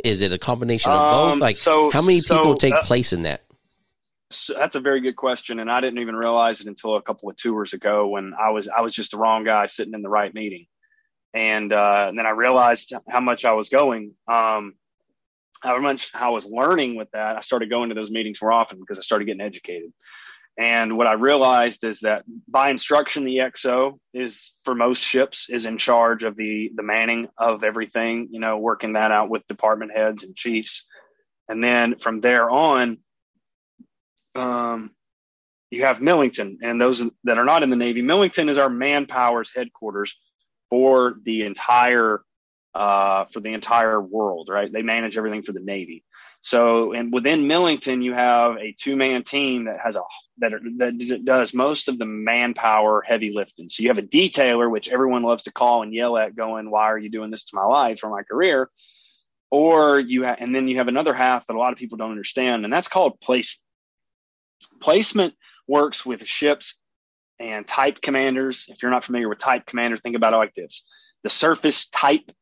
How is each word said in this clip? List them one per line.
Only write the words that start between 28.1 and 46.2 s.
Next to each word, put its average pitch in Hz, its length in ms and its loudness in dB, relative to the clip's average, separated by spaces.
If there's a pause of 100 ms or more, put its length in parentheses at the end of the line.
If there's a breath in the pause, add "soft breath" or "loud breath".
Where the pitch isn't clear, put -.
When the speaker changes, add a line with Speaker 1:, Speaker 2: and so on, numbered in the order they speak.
Speaker 2:
you 113 80 -12
know, 110 180 -2
working 110 360 -4
that 107 180 2
out 104 180 2
with 110 160 -6
department 110 480 -2
heads 110 300 -2
and 95 100 -20
chiefs. - 500 -6 (640 soft breath)
And 113 140 -6
then 120 340 2
from 113 240 -4
there 117 300 4
on, 127 480 2 (1400)
um, 120 560 -4 (800)
you 123 120 -4
have 127 180 4
Millington, 131 640 2
and 117 180 -2
those 123 280 2 (160)
that 120 140 2
are 120 60 4
not 156 180 4
in 135 80 2
the 123 60 2
Navy, 120 260 0
Millington 170 460 2
is 143 100 0
our 135 120 4
manpower's 127 840 0
headquarters 107 640 -8 (540)
for 127 440 6 (100)
the 110 180 -2
entire, 117 800 2 (520)
uh, 98 520 2
for - 140 -12
the 110 120 -8
entire 110 480 2
world, 95 500 -4
right? 101 220 -2
They 107 100 -4
manage 113 340 -4
everything 107 260 -6
for 104 100 -12
the 92 80 -12
Navy. 92 440 -10 (360 loud breath)